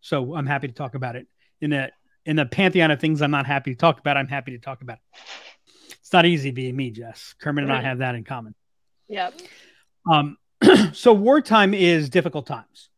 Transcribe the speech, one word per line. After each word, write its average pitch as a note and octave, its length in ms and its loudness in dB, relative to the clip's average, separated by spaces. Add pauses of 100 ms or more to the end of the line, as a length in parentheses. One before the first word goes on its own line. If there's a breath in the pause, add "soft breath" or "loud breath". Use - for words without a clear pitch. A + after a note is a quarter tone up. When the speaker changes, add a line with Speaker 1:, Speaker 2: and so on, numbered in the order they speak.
Speaker 1:
so C#3 340 -4
I'm C#3+ 120 -4
happy C#3 200 -2
to A#2+ 80 -14
talk C#3 220 -10
about B2 180 -8
it. B2 140 -16 (320)
In D3+ 100 -4
the, C3+ 220 -4 (340)
in D3+ 80 -2
the D3 120 0
pantheon F#3 440 2
of C#3+ 100 0
things D#3 220 0
I'm C#3+ 80 0
not C#3 160 -2
happy C#3 260 -4
to A#2+ 60 -12
talk E3+ 220 2
about, C#3+ 160 -2
I'm C3+ 120 -4
happy C3 220 -8
to B2 80 -14
talk C3+ 240 -16
about A#2+ 160 -16
it. - 1040 -20
It's - 120 -8
not E3+ 140 6
easy C#3+ 240 0
being B2+ 240 -8
me, C3 160 -6
Jess. A2+ 500 -18
Kermit D3 220 -4
and C#3 100 -4
I C3+ 40 0
Speaker 2:
Right. B2+ 80 -4
Speaker 1:
have C3 140 -6
that B2+ 180 -6
in A2+ 80 -12
common. A2+ 320 -14 (500)
Speaker 2:
Yep. F#3 340 -10 (680 loud breath)
Speaker 1:
Um, D3 260 2 (240)
<clears throat> G#3 320 6
so A#3+ 200 4
wartime G#3+ 600 4
is E3+ 340 2
difficult D#3+ 380 -2
times, - 520 -14